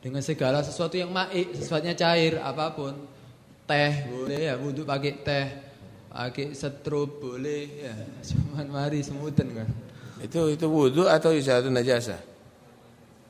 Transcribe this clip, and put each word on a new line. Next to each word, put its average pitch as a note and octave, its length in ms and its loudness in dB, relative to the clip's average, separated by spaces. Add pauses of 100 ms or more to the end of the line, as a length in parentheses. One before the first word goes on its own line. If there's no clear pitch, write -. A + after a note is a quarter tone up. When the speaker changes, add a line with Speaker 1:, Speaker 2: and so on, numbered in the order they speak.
Speaker 1:
Dengan C3 160 -6
segala C#3 400 0
sesuatu E3 400 -4
yang F3 100 -4
ma'i, F#3 460 -2
sesuatunya D#3+ 400 -2
cair, E3 480 4
apapun. C#3+ 480 -4 (720)
Teh D3 480 2
boleh C#3 400 -2
ya, B2+ 80 -2
wudhu C#3+ 240 -4
pakai C#3 400 -2
teh, C#3 240 0 (640)
pakai B2+ 400 -6
setrup C#3+ 720 -4
boleh C3+ 400 -6 (160)
ya. B2 160 -10 (180)
<laughs> - 140 -14
Cuman C#3+ 400 -2
mari C#3+ 320 -2
semuten C#3+ 560 0
kan. A2 160 -2 (480)
Speaker 2:
Itu, D#3 320 2
itu D#3+ 160 0
wudhu D#3 400 6
atau D#3+ 240 8
izalatu C3+ 400 4
najasa? A#2+ 480 2 (1120)